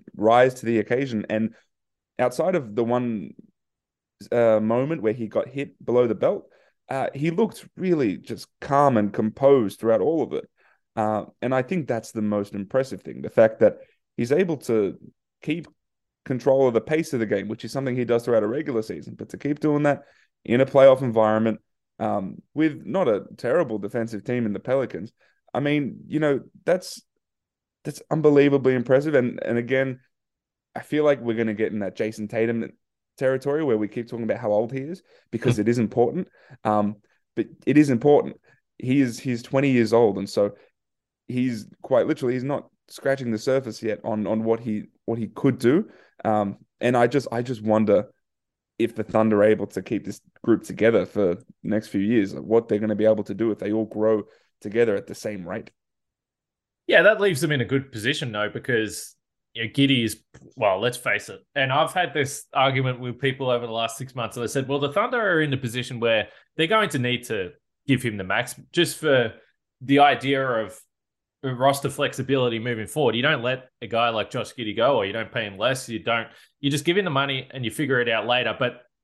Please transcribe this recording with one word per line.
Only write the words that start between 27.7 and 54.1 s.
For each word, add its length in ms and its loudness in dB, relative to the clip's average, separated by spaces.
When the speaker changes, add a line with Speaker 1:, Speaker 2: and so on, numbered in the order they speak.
Speaker 1:
that's 260 -12
unbelievably 640 4
impressive. 400 2
And, 300 2
and 140 0
again, 420 -2
I 60 -10
feel 240 -2
like 160 4
we're 160 -2
gonna 180 0
get 180 -2
in 80 -4
that 160 -6
Jason 320 -6
Tatum 420 -2
territory 460 -2
where 160 2
we 80 -2
keep 220 -8
talking 160 -8
about 140 -2
how 120 -2
old 220 0
he 80 -6
is, 220 -12
because 260 0
Speaker 2:
Hmm. 60 -2
Speaker 1:
it 60 0
is 100 2
important. 500 0
Um, 320 0
but 100 -2
it 120 4
is 120 6
important. 460 2
He 220 0
is, 200 -2
he's 220 -6
twenty 280 0
years 220 4
old, 260 4
and 100 -6
so 280 0
he's 380 -4
quite 260 2
literally, 260 -2
he's 80 -4
not 260 -6
scratching 420 -4
the 80 -2
surface 440 -2
yet 220 -4
on, 220 -4
on 180 -2
what 160 2
he, 240 -6
what 140 -4
he 100 -4
could 300 0
do. 300 4
Um, 340 0
and 160 2
I 100 6
just, 240 0
I 120 -2
just 200 -8
wonder 460 4
if 180 -2
the 80 -4
Thunder 340 2
are 60 6
able 240 2
to 140 -8
keep 220 -6
this 160 -12
group 220 4
together 420 2
for 300 0
the 80 -18
next 260 -4
few 120 -2
years, 340 0
like, 80 -10
what 260 0
they're 120 0
gonna 160 -4
be 80 0
able 200 4
to 100 -10
do 180 -2
if 60 -6
they 140 -6
all 140 -2
grow 380 0